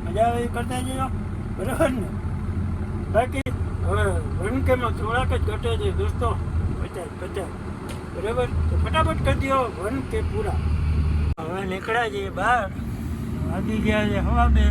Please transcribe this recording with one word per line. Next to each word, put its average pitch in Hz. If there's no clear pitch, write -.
મજા 220
આવે 240
એ -
કરતા 240
જજો. 262
બરાબર 262
ને? 240
બાકી 254
હવે 208
વન 220
કેમાં 247
થોડાક 240
જ 247
ઘટે -
છે 202
દોસ્તો, 202
પચાસ, 180
પચાસ. 180
બરાબર? 240
તો -
ફટાફટ 311
કરી 269
દો 269
વન 214
કે 220
પૂરા. 214
હવે 165
નીકળ્યા 220
છીએ 196
બહાર, 214
વાગી 196
ગયા 214
છે 202
હવા 202
બે. 214